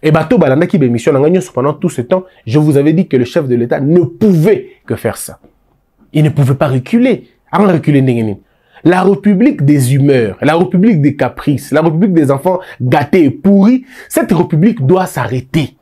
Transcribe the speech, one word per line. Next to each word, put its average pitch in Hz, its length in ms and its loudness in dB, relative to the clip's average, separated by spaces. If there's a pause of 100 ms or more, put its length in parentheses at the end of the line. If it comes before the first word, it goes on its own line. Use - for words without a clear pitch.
Et 156 80 0
bato 160 280 0
balanda 156 280 2
ki 180 120 -2
bémission, 123 340 0
nanga 139 160 2
nyonso 180 240 -2
pendant 139 220 -2
tout 165 160 -4
ce - 100 -10
temps, 185 240 -4 (220)
je 120 120 0
vous 151 200 2
avais 147 160 2
dit 180 120 0
que 135 120 -2
le 120 80 0
chef 156 200 -4
de 123 80 -2
l'État 120 260 -2
ne 156 200 2
pouvait 180 880 0
que - 100 -6
faire 107 220 -6
ça. - 220 -16 (720)
Il 151 100 2
ne 151 60 0
pouvait 135 240 0
pas 147 140 -2
reculer. 226 600 -2 (260)
Avant 196 120 2
de 190 60 2
reculer, 147 280 0
ndenge 127 140 0
nini. 110 260 -4 (420)
La 180 200 2
république 202 600 0
des 139 320 2
humeurs, 131 460 0
la 147 160 0
république 180 460 2
des 139 140 0
caprices, - 540 -4
la 151 120 0
république 170 320 0
des 147 160 2
enfants 139 300 -2 (200)
gâtés 147 440 0
et 135 60 2
pourris, 202 540 2 (240)
cette - 240 -2
république 165 540 0
doit 185 200 2
s'arrêter 127 760 -6